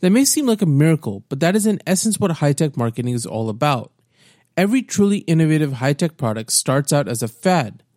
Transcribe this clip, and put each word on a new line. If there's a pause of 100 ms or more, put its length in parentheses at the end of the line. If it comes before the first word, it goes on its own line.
That
may
seem
like
a
miracle,
but
that
is
in
essence
what
high-tech
marketing
is
all
about. (640)
Every
truly
innovative
high-tech
product
starts
out
as
a
fad, (140)